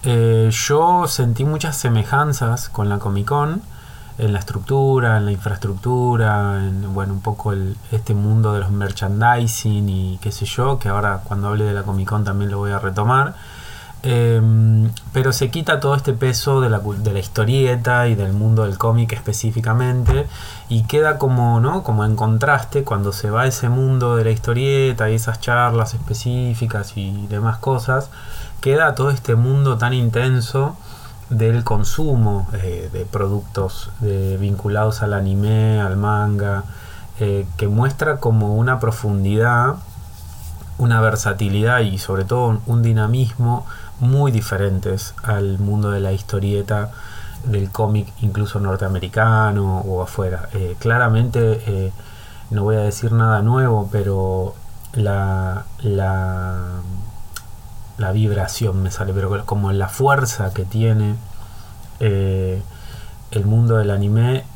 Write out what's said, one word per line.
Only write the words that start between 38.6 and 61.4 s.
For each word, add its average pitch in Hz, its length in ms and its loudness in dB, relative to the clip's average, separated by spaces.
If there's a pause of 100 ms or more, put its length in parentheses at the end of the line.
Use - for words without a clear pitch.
profundidad, 113 960 2 (1040)
una 117 240 4
versatilidad 107 760 2
y 98 180 0
sobre 98 260 -2
todo 120 240 0
un, 110 180 2
un 117 160 2
dinamismo 117 840 2 (340)
muy 131 320 4
diferentes 98 880 -2
al 101 360 0
mundo 101 320 0
de 101 100 -2
la 95 120 0
historieta, 101 800 -2 (540)
del 101 260 -2
cómic 107 500 0
incluso 104 380 -2
norteamericano 98 1200 0
o 92 220 -4
afuera. 92 500 -4
Eh, 90 260 -4
claramente, 113 880 2
eh, 95 260 -2 (580)
no 104 140 0
voy 107 120 2
a 107 40 2
decir 107 320 0
nada 110 300 4
nuevo, 113 500 2
pero 95 600 0 (400)
la, 95 720 -2 (180)
la, 92 960 -2 (1160)
la 98 140 0
vibración 101 720 0
me 95 80 0
sale, 95 220 -4
pero 98 340 -2
como 101 260 0
la 98 160 0
fuerza 123 640 0
que 95 120 -4
tiene, 107 520 0 (840)